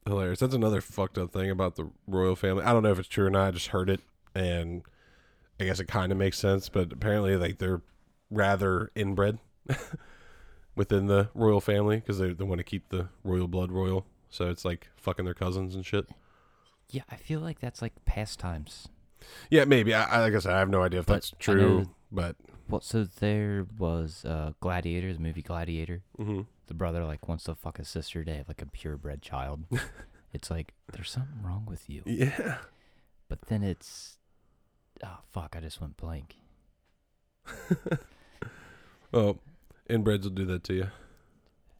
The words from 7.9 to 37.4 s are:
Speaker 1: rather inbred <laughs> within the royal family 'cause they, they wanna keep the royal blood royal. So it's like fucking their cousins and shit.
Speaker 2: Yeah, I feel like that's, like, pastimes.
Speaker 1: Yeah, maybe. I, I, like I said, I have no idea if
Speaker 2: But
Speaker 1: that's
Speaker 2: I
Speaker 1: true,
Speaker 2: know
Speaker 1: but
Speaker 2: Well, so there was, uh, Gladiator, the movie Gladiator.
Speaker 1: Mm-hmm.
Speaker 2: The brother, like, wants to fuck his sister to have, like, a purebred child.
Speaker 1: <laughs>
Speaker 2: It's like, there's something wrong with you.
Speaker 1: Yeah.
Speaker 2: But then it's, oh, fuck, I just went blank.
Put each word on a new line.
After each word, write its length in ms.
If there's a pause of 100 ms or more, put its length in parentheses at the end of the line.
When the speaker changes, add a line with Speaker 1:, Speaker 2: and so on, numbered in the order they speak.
Speaker 1:
rather 640
inbred 440 (300)
<laughs> 100 (1000)
within 300
the 280
royal 260
family 400
'cause 180
they, 140
they 120
wanna 200
keep 260
the 180 (160)
royal 240
blood 240
royal. 340 (220)
So 220
it's 140
like 320
fucking 280
their 100
cousins 400
and 120
shit. 220 (840)
Speaker 2:
Yeah, 200
I 60
feel 240
like 200
that's, 200
like, 240
pastimes. 840 (600)
Speaker 1:
Yeah, 160
maybe. 280
I, 220
I, 40
like 140
I 60
said, 120
I 60
have 100
no 140
idea 180
if 60
Speaker 2:
But 80
Speaker 1:
that's 180
Speaker 2:
I 60
Speaker 1:
true, 440
Speaker 2:
know 40 (240)
Speaker 1:
but 240 (340)
Speaker 2:
Well, 120
so 240
there 600 (120)
was, 460
uh, 360
Gladiator, 540
the 60
movie 220
Gladiator. 600 (160)
Speaker 1:
Mm-hmm. 220 (260)
Speaker 2:
The 80
brother, 300
like, 240
wants 160
to 100
fuck 240
his 100
sister 360
to 100
have, 140
like, 140
a 40
purebred 560
child. 480
Speaker 1:
<laughs> 80 (560)
Speaker 2:
It's 160
like, 220 (200)
there's 180
something 320
wrong 240
with 240
you. 160
Speaker 1:
Yeah. 500 (720)
Speaker 2:
But 140
then 200
it's, 540 (880)
oh, 140 (120)
fuck, 260
I 40
just 200
went 180
blank. 380 (1120)